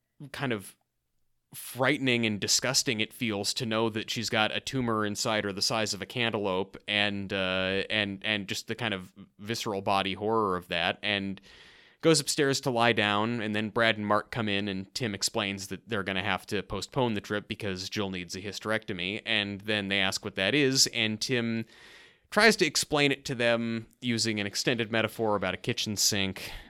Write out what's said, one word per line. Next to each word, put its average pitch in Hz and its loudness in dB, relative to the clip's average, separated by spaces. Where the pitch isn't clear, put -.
kind 135 -4
of 98 -8
frightening 127 0
and 104 0
disgusting 117 0
it 110 -2
feels 104 -2
to 131 -4
know 110 2
that 107 -4
she's 110 -4
got 110 2
a 107 -2
tumor 113 -2
inside 104 0
her 101 -2
the 95 -4
size 107 0
of 95 -6
a 95 -6
cantaloupe, 104 -2
and, 101 0
uh, 95 0
and, 101 -2
and 104 -2
just - -6
the 113 -4
kind 110 -4
of 90 -8
visceral 104 -4
body 98 2
horror 104 2
of 87 -8
that, 87 0
and 98 -2
goes 160 6
upstairs 139 2
to 143 0
lie 117 4
down, 107 2
and 104 -2
then 107 -2
Brad 113 2
and 107 -4
Mark 104 2
come 110 -2
in, 101 0
and 95 -6
Tim 113 -4
explains 98 -2
that 95 -10
they're 104 -2
gonna 95 -2
have 98 0
to 101 -2
postpone 113 -2
the 98 -2
trip 104 -4
because 98 -6
Jill 101 -2
needs 90 -8
a 95 -8
hysterectomy, 104 -4
and 101 0
then 104 0
they 98 2
ask 95 0
what 101 -8
that 98 2
is, 135 4
and 110 0
Tim 117 0
tries 214 6
to 170 4
explain 143 2
it - -4
to 139 -6
them 117 2
using 113 0
an 101 -2
extended 113 0
metaphor 110 2
about 92 0
a - -12
kitchen 107 -4
sink, 98 0